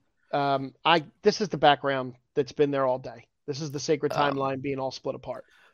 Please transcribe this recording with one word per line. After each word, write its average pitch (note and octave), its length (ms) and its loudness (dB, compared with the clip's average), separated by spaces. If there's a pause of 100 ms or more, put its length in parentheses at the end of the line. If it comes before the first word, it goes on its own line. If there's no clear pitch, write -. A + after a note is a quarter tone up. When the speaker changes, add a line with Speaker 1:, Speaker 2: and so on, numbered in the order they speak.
(320)
Speaker 1:
um, C#3 420 -2 (100)
I, D#3+ 200 4 (180)
this - 180 4
is G3+ 80 -2
the - 80 -4
background C#3 580 4 (200)
that's C#3 180 -2
been D3 180 2
there C#3 160 2
all B2+ 120 0
day. B2 280 -14 (200)
This C#3+ 140 -6
is D3+ 120 -8
the C#3+ 80 -8
sacred D3 320 0
Speaker 2:
Um, C#3+ 240 0
Speaker 1:
timeline C3+ 260 -4
being C#3 160 -4
all C3 140 -6
split C3+ 240 -8
apart. C3 280 -12 (300)